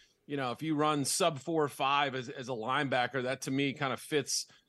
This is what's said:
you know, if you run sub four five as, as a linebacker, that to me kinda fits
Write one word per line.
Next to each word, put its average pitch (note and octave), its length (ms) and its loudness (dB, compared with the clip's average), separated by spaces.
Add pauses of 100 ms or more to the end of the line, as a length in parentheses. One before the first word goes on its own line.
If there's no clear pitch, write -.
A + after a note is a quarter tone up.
(260)
you C#3+ 100 -6
know, C3 160 -2
if - 100 -10
you D#3+ 120 0
run D3 320 2
sub E3+ 320 2
four D#3+ 300 0
five C#3 460 2
as, B2+ 140 -6
as B2+ 220 -8
a - 20 -4
linebacker, B2+ 720 0
that C3 200 -2
to C#3+ 80 -4
me C#3 220 2
kinda C3 240 -2
fits - 500 -2 (220)